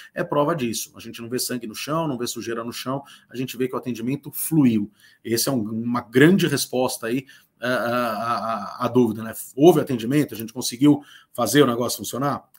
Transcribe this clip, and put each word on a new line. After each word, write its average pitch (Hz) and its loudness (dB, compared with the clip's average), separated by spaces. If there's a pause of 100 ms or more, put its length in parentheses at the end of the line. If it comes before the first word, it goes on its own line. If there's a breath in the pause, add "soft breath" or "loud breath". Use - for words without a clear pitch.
(120 loud breath)
é - -4
prova 151 0
disso. 120 -4
A 104 -20
gente 113 -14
não 117 -10
vê 123 -4
sangue 120 -6
no 104 -12
chão, 160 -4
não 131 -4
vê 120 -6
sujeira 113 -6
no 117 -10
chão, 135 -6 (260 loud breath)
a 120 -18
gente 127 -6
vê 123 -2
que - -6
o - -2
atendimento 123 -6
fluiu. 120 2 (320 soft breath)
Esse 113 0
é 139 0
um, 123 0
uma 117 -4
grande 127 6 (160)
resposta 127 -2
aí, 127 -4 (340 loud breath)
à, 120 -8
à, 117 -4
à, - 0
à - 0
dúvida, 117 2
né? 110 -10 (220)
Houve 156 8
atendimento? 123 0
A 104 -12
gente 110 -10
conseguiu 131 2 (300 loud breath)
fazer 120 4
o 131 6
negócio 117 -2
funcionar? 123 -6